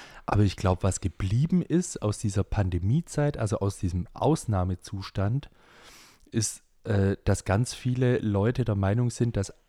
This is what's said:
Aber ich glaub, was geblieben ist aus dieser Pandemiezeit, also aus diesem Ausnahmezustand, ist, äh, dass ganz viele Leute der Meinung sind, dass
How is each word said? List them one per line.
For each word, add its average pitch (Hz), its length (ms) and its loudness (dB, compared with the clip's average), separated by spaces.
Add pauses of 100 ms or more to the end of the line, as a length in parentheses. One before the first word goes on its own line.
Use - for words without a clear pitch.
(240)
Aber - 180 4
ich 98 140 2
glaub, 92 280 2
was 95 160 0
geblieben 120 600 0
ist - 380 -2
aus 104 180 -2
dieser 95 260 0
Pandemiezeit, 107 960 0
also 110 200 0
aus 98 200 -2
diesem 87 340 -2
Ausnahmezustand, 101 1400 -2 (800)
ist, - 320 -2 (220)
äh, 98 400 2
dass 98 200 0
ganz 104 300 0
viele 123 440 0
Leute 110 460 0
der 107 120 0
Meinung 107 340 2
sind, 120 260 -2
dass 98 160 -2 (160)